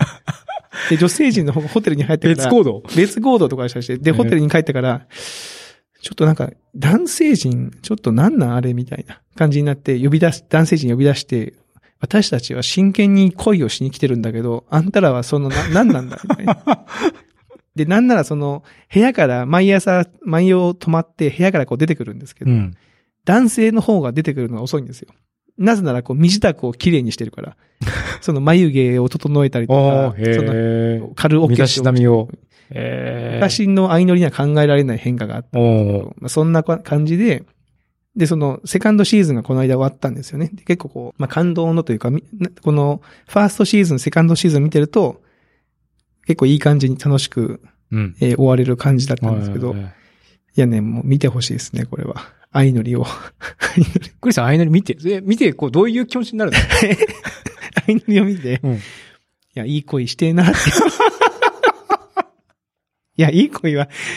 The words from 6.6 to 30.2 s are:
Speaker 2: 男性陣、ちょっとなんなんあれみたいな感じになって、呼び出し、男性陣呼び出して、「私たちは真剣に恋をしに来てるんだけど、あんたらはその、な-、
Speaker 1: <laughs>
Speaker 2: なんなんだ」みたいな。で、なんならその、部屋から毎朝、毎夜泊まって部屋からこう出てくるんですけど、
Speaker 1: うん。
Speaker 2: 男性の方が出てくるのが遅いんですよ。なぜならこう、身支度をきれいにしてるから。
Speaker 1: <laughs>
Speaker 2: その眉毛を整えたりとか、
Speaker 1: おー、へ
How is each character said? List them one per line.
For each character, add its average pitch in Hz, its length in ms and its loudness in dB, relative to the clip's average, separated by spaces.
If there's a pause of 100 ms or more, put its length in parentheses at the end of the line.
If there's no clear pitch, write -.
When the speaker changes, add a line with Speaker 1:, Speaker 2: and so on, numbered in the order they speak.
Speaker 2:
男 180 340 0
性 302 260 2
陣、 127 360 -2 (120)
ち - 100 -6
ょ - 20 -2
っ 214 40 -8
と 117 140 -2
な 117 160 4
ん 320 100 0
な 135 100 2
ん 120 60 -2
あ 123 60 0
れ 123 140 -2
み 123 100 -4
た 127 120 -12
い - 120 -12
な - 120 -20 (160)
感 156 140 2
じ 143 100 0
に 147 40 0
な 147 100 0
っ - 20 -14
て、 139 220 -2
呼 135 120 2
び 156 100 2
出 170 120 2
し、 - 160 -10
男 160 180 2
性 165 100 2
陣 135 140 -2
呼 120 60 0
び 135 80 2
出 143 100 4
し - 100 -10
て、 113 300 -6 (460)
「私 - 280 0
た 120 120 -2
ち 127 140 -10
は 123 80 -6
真 190 300 0
剣 202 220 2
に 190 180 4
恋 190 320 0
を 110 40 0
し - 140 -8
に 135 80 -4
来 - 80 -16
て 147 80 0
る 127 100 0
ん 117 60 -4
だ 110 100 -4
け 113 100 -6
ど、 120 260 -6
あ 151 120 0
ん 180 100 -2
た 202 100 2
ら 160 120 4
は 123 100 -2
そ 147 160 -2
の、 139 100 -2
な-、 147 220 -4
Speaker 1:
<laughs> - 20 -4
Speaker 2:
な 190 100 4
ん 247 60 4
な 139 120 2
ん 127 100 -10
だ」 - 180 -16
み - 80 0
た - 60 -10
い - 40 -4
な。 - 380 -2 (920)
で、 151 100 -2
な 185 160 2
ん 247 60 4
な 247 80 2
ら 165 100 2
そ 151 120 -6
の、 143 260 -6 (300)
部 190 80 4
屋 254 120 4
か 170 140 2
ら 123 200 0
毎 185 260 2
朝、 180 340 2 (160)
毎 180 260 2
夜 180 260 2
泊 175 160 -6
ま 165 100 2
っ - 140 -8
て 147 160 -2
部 175 120 -2
屋 190 100 2
か 175 60 0
ら 131 80 -2
こ - 80 -6
う 120 40 -4
出 156 80 2
て 165 80 0
く 123 100 -10
る 107 100 -14
ん 120 40 -16
で 139 80 -18
す - 80 -20
け - 100 -12
ど、 135 60 2
Speaker 1:
う 123 40 4
ん。 95 200 -2 (500)
Speaker 2:
男 233 260 4
性 220 220 2
の 226 80 2
方 202 200 2
が 123 120 -4
出 151 100 -2
て 151 120 -2
く 135 60 -6
る 117 80 -4
の 120 80 -8
が 107 60 -8
遅 131 160 -4
い 135 40 -6
ん 120 40 -12
で 113 60 -16
す - 100 -20
よ。 - 60 -20 (500)
な 214 180 2
ぜ 196 60 -2
な 147 100 0
ら 123 100 -2
こ 123 120 -6
う、 - 20 -2
身 170 140 4
支 208 100 0
度 160 280 0
を 117 40 -6
き - 180 -2
れ 160 80 4
い 127 40 -2
に 113 100 -4
し - 40 -10
て 117 80 -8
る 110 60 -12
か - 120 -16
ら。 - 140 -16 (240)
Speaker 1:
<laughs> - 400 -8
Speaker 2:
そ 170 120 -4
の 139 80 -2
眉 165 320 4
毛 123 260 2
を 123 100 0
整 147 360 0
え 135 60 0
た 123 100 -4
り 117 60 -4
と 127 60 0
か、 135 60 4
Speaker 1:
お 135 340 2
ー、 - 60 -8
へ 107 40 -4 (100)